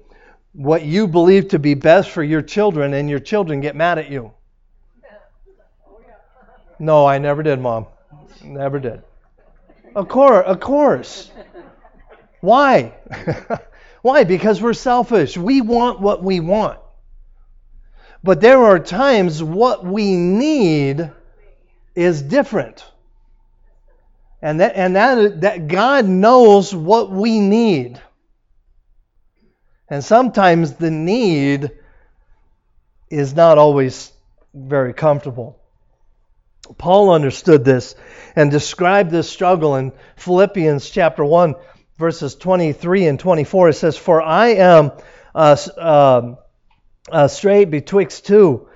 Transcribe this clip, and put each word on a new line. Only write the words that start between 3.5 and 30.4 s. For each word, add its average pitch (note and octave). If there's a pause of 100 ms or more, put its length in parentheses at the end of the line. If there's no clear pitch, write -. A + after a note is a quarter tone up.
get C#3
mad E3
at C#3+
you? A#2+ (2500)
"No, D3+
I C#3
never D3
did, C#3+
Mom. A2+ (560)
Never C#3
did." A#2+ (920)
Of G3
course, B3
of F#3
course. B3+ (1120)
Why? G#3+ (140)
<laughs> - (320)
Why? C4
Because F#3
we're A#3
selfish. A#3+
We A#3+
want A#3
what G3+
we F#3
want. E3+ (1400)
But E3+
there B3
are G3
times F3+
what G3
we G3
need F3 (840)
is E3+
different. D3+ (1600)
And D#3
that, G#3+
and F#3
that, G#3
that F3+
God A3
knows G3+
what F#3+
we G#3+
need. F#3+ (1900)
And C#3+
sometimes F#3